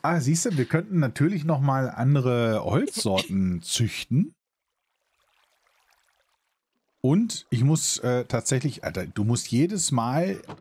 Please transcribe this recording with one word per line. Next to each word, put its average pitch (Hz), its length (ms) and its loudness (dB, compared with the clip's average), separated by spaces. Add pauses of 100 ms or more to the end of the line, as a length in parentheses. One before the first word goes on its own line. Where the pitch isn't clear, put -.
Ah, 165 160 0
siehst 151 260 0
du, 202 100 0
wir 127 100 2
könnten 180 340 0
natürlich 147 440 0
noch 156 160 0
mal 135 300 2
andere 123 720 2
Holzsorten 95 1000 0
<laughs> - 20 -20
züchten. - 720 -2 (2750)
Und 190 480 0
ich 123 140 2
muss, 151 360 2
äh, 123 260 0
tatsächlich, 131 580 -2
Alter, 90 240 -6
du 101 160 -4
musst 113 240 0
jedes 175 440 0
Mal 139 500 -2 (200)